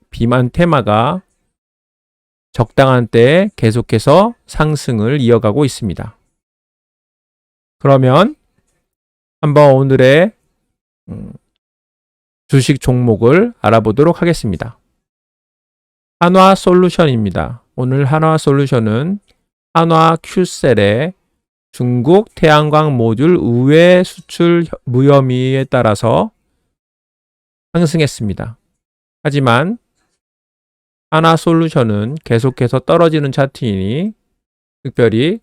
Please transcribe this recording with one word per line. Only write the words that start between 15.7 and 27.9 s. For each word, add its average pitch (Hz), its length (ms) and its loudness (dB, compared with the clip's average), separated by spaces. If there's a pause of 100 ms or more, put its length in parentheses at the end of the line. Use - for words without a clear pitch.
한화솔루션입니다. 175 1400 0 (120)
오늘 131 300 -2
한화솔루션은 143 1120 -2 (540)
한화큐셀의 160 1400 0 (580)
중국 123 640 0
태양광 151 600 2
모듈 117 420 0
우회 151 680 2
수출 170 640 -2 (160)
무혐의에 131 840 0
따라서 120 640 0 (1400)
상승했습니다. 127 840 -4 (680)